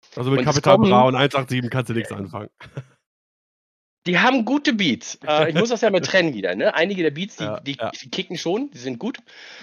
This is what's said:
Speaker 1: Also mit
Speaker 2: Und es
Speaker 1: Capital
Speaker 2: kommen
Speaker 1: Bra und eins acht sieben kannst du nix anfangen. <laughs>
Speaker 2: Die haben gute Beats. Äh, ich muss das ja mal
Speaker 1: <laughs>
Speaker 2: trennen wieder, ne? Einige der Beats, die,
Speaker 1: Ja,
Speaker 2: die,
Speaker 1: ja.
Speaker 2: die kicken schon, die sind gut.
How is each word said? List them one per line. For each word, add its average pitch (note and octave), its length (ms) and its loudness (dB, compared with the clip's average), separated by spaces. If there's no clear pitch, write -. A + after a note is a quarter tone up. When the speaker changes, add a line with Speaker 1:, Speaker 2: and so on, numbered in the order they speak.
Speaker 1:
Also B2 140 -2
mit C3+ 100 2
Speaker 2:
Und C3 80 2
es C#3 60 2
Speaker 1:
Capital C#3+ 220 6
Speaker 2:
kommen - 140 6
Speaker 1:
Bra B2 180 6
und C3 80 2
eins C3+ 180 2
acht C3+ 160 -2
sieben B2 200 -2
kannst B2+ 200 -4
du A2+ 40 -2
nix A2 180 -4
anfangen. G2+ 380 -10
<laughs> - 320 -18
Speaker 2:
Die F3 120 2
haben A#3+ 260 2
gute C#4+ 280 0
Beats. F3+ 540 -2
Äh, D3+ 240 2
ich D3+ 40 -4
muss G#3 140 2
das A#3 120 -2
ja A3 100 4
mal F#3 100 2
Speaker 1:
<laughs> - 20 -8
Speaker 2:
trennen E3+ 320 0
wieder, F#2+ 220 -4
ne? D#3+ 180 0
Einige F3+ 280 0
der D3+ 100 0
Beats, - 240 -10
die, - 80 -8
Speaker 1:
Ja, G#2+ 180 -6
Speaker 2:
die, C3+ 140 -8
Speaker 1:
ja. A2 140 -6
Speaker 2:
die B2+ 80 -18
kicken F3+ 260 -8
schon, G#3+ 360 -4
die C3+ 60 -20
sind B2 200 -8
gut. A3 200 -6